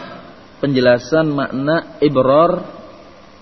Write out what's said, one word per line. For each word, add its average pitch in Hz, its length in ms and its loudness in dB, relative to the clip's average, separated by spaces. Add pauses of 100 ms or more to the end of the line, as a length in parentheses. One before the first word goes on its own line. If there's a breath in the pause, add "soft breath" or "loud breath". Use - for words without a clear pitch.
(640 loud breath)
penjelasan 131 720 2
makna 139 640 -4
ibror 147 640 2 (800)